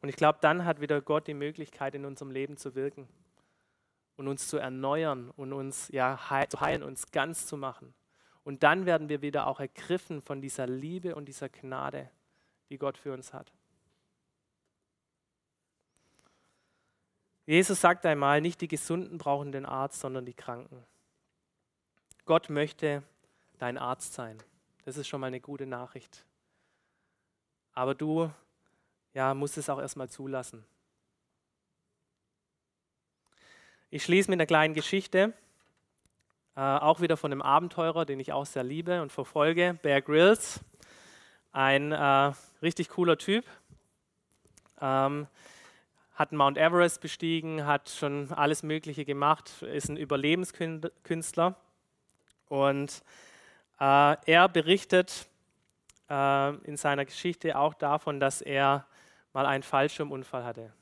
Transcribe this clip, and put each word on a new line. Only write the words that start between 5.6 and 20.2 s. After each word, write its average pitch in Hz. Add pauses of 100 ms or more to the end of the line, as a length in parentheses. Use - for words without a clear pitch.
ja, 131
hei-, 135
zu -
heilen, 143
uns 135
ganz 151
zu 151
machen. 131 (480)
Und 139
dann 170
werden 156
wir 147
wieder 143
auch 135
ergriffen 160
von 139
dieser 135
Liebe 165
und 147
dieser 139
Gnade, 139 (580)
die 139
Gott 139
für 139
uns 127
hat. - (4000)
Jesus 180
sagt 180
einmal, 147
„Nicht 170
die 170
Gesunden 165
brauchen 143
den 135
Arzt, 135
sondern 131